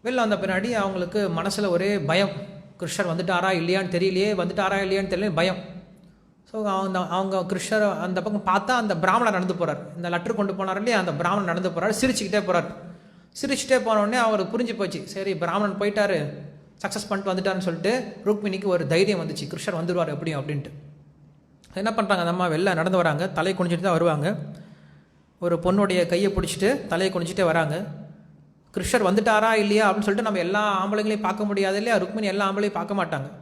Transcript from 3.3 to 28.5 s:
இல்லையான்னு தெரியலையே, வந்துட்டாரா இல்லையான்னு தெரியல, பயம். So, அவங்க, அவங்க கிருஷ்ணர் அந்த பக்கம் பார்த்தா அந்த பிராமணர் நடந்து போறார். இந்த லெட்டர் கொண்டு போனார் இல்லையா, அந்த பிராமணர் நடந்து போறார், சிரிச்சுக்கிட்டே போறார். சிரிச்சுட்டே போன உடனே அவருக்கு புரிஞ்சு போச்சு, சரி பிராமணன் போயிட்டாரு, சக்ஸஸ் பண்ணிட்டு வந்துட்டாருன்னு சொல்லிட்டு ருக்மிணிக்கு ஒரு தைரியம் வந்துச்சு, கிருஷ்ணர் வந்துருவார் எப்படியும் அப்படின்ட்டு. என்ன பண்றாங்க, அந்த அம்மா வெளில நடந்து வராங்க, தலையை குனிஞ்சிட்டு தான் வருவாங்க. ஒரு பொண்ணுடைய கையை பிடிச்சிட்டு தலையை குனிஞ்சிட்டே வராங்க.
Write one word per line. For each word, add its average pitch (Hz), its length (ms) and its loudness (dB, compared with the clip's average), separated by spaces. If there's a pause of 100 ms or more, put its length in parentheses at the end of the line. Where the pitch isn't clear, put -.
இல்லையான்னு 180 380 0
தெரியலையே, 185 460 0
வந்துட்டாரா 190 440 0
இல்லையான்னு 190 300 0
தெரியல, 190 260 -2
பயம். 180 380 0 (760)
So, 214 180 -4
அவங்க, 190 380 0
அவங்க 190 420 -2
கிருஷ்ணர் 196 500 0
அந்த 180 240 -2
பக்கம் 202 320 0
பார்த்தா 202 160 0
அந்த 220 260 2
பிராமணர் 208 360 4
நடந்து 180 220 0
போறார். 156 240 -2 (180)
இந்த 175 120 -6
லெட்டர் 175 260 -2
கொண்டு 196 180 0
போனார் 190 240 -4
இல்லையா, 220 220 2
அந்த 180 140 0
பிராமணர் 175 320 0
நடந்து 180 240 0
போறார், 185 360 0
சிரிச்சுக்கிட்டே 208 400 0
போறார். 175 200 2 (760)
சிரிச்சுட்டே 262 420 2
போன 220 160 4
உடனே 214 160 2
அவருக்கு 220 420 2
புரிஞ்சு 226 180 0
போச்சு, 185 320 -4
சரி 190 280 -4
பிராமணன் 185 420 0
போயிட்டாரு, 202 540 0 (540)
சக்ஸஸ் 208 220 -6
பண்ணிட்டு 190 260 -2
வந்துட்டாருன்னு 185 240 0
சொல்லிட்டு 185 680 -2
ருக்மிணிக்கு 202 400 0
ஒரு 175 220 2
தைரியம் 180 340 2
வந்துச்சு, 151 280 -6
கிருஷ்ணர் 175 260 -6
வந்துருவார் 170 340 0
எப்படியும் 151 320 -4
அப்படின்ட்டு. 143 300 -6 (1040)
என்ன 214 200 -2
பண்றாங்க, 190 360 2
அந்த - 0 -
அம்மா 180 180 0
வெளில 175 260 2
நடந்து 180 220 2
வராங்க, 170 320 2
தலையை 180 340 0
குனிஞ்சிட்டு 175 180 0
தான் 185 120 2
வருவாங்க. 160 440 2 (1000)
ஒரு 175 180 0
பொண்ணுடைய 180 500 4
கையை 185 260 2
பிடிச்சிட்டு 190 540 0
தலையை 185 280 0
குனிஞ்சிட்டே 175 300 -2
வராங்க. 165 420 2 (880)